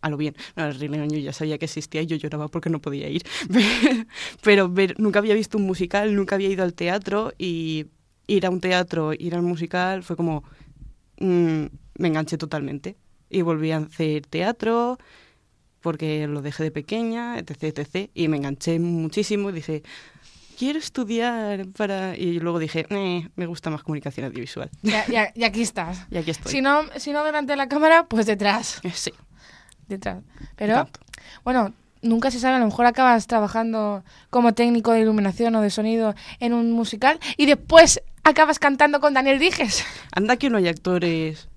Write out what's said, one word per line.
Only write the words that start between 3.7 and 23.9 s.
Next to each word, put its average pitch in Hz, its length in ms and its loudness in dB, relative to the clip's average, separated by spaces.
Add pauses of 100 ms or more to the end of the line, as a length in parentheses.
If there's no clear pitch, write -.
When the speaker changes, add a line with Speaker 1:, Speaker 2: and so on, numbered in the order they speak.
Speaker 1:
Pero 196 260 6
ver, 185 300 0
nunca 208 200 2
había 208 140 2
visto 214 240 0
un 202 80 0
musical, 190 480 -2
nunca 196 220 0
había 196 140 0
ido 190 140 0
al 175 100 -2
teatro 196 640 -2
y 160 500 -4 (400)
ir 196 180 2
a 185 40 2
un 180 100 -2
teatro, 175 540 0
ir 170 200 -6
al 175 80 -2
musical 180 600 -2
fue 175 140 -8
como, 160 260 -2 (760)
mm, 170 460 2 (320)
me 175 100 -2
enganché 156 300 -2
totalmente. 147 600 -8 (320)
Y 185 140 -2
volví 160 280 0
a 160 60 0
hacer 156 500 -4
teatro 233 720 -2 (840)
porque 151 460 -4
lo 147 140 -6
dejé 147 220 -8
de 156 80 -4
pequeña, 226 680 -6
etcétera, 156 300 -8 (140)
etcétera. 190 300 -8
Y 165 140 -2
me 156 100 0
enganché 143 420 -2
muchísimo 175 680 -2
y 190 40 -8
dije, 156 300 -8 (760)
"Quiero 285 220 -2
estudiar 226 840 -4 (120)
para", 190 400 -4
y 170 220 -2
luego 170 200 -2
dije, 160 300 -4
"Eh, 180 480 -4
me 180 80 -4
gusta 165 240 -8
más 151 140 -6
comunicación 143 440 -8